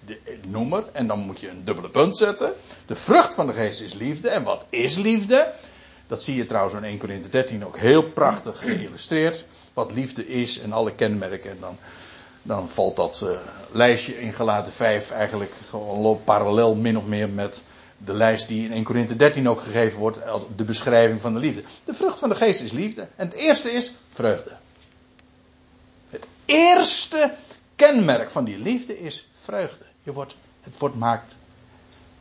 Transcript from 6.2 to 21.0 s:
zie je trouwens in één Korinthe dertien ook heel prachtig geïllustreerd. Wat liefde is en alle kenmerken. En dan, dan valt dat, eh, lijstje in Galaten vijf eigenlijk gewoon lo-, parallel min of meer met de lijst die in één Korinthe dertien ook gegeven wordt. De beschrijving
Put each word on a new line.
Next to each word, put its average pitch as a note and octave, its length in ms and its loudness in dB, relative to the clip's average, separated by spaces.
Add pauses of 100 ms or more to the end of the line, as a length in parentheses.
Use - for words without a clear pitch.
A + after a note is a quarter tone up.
zie C#3 120 -4
je A#2+ 120 -2
trouwens G2+ 280 -2
in G#2 100 -8
één G#2 140 -8
Korinthe F#2+ 300 -10
dertien B2 360 -2
ook F2+ 140 -12
heel C#3+ 260 8
prachtig D#3 560 0
geïllustreerd. D#3 840 -4 (300)
Wat A#2 180 -4
liefde B2+ 360 -6
is B2 320 -2
en A2 120 -8
alle A2 220 0
kenmerken. G2 560 -2
En F#2+ 100 -12
dan, F#2 160 -12 (640)
dan F#2+ 260 -4
valt F#2+ 280 0
dat, F2 280 -2
eh, F#2 60 -2 (420)
lijstje A#2+ 480 2
in A2+ 120 -8
Galaten G#2+ 400 -2
vijf G#2+ 380 0
eigenlijk G#2 420 -4 (160)
gewoon G#2 320 -8
lo-, G#2+ 240 4
parallel G#2+ 500 4
min A2 240 0
of G2+ 80 -6
meer G#2 220 -2
met G2+ 360 -8 (340)
de G2+ 160 -8
lijst A2 340 2
die A2 160 -4
in A2+ 80 -8
één A2 120 -4
Korinthe A#2 320 -2
dertien C#3+ 320 6
ook A#2 120 2
gegeven A2 380 0
wordt. A2 200 -2 (380)
De A2 80 -2
beschrijving A2+ 560 4